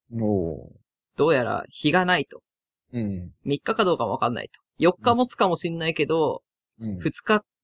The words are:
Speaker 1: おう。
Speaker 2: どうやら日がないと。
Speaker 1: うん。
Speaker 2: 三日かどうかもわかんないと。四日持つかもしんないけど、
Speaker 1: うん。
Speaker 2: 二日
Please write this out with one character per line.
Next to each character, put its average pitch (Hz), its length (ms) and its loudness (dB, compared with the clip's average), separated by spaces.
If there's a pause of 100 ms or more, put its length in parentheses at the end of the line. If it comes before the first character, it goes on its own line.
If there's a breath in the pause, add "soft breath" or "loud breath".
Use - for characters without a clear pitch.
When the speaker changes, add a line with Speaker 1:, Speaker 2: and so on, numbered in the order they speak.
(240)
Speaker 1:
お 85 440 -2
う。 - 120 -20 (360)
Speaker 2:
ど 143 120 2
う 165 60 4
や 127 100 2
ら 104 240 -4
日 - 240 -2
が 180 120 4
な 180 140 2
い 143 80 -4
と。 - 160 -20 (500)
Speaker 1:
う 123 80 -4
ん。 95 320 -6 (120)
Speaker 2:
三 143 160 -2
日 - 140 -2
か 220 100 2
ど 180 100 4
う 139 40 -8
か 123 60 -2
も 101 80 -2
わ 120 60 -4
か 120 120 0
ん 123 40 -4
な 60 80 -6
い - 60 -12
と。 - 140 -20 (160)
四 170 140 4
日 - 220 2
持 247 120 2
つ - 80 -8
か 202 140 2
も 170 80 0
し 175 140 -4
ん 165 80 -6
な 160 100 -2
い 165 60 -2
け 151 120 -2
ど、 156 360 0 (360)
Speaker 1:
う 113 80 -10
ん。 98 140 -6
Speaker 2:
二 - 220 -4
日 214 220 2 (200)